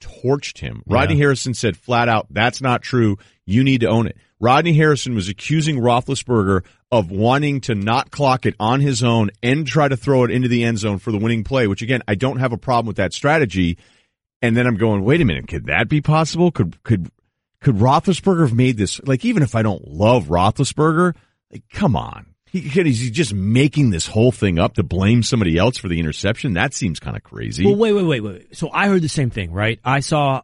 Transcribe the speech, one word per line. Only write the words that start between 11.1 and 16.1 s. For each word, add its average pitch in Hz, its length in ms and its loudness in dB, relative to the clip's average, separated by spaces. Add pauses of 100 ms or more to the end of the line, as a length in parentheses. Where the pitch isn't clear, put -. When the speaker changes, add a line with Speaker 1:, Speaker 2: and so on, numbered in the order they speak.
Speaker 1:
the 104 60 0
winning 113 260 0
play, 131 220 0
which, 98 160 -2
again, 120 240 -2
I 104 80 0
don't 127 240 -2
have 127 140 -2
a 104 60 -4
problem 117 280 -2
with 104 100 -8
that 92 160 -2
strategy. 95 640 0 (640)
And 117 140 2
then 123 100 2
I'm 117 100 0
going, 104 280 0
"Wait 147 160 2
a 160 40 2
minute, 71 240 -2
could 58 180 -8
that 90 220 0
be 151 120 0
possible? 160 520 0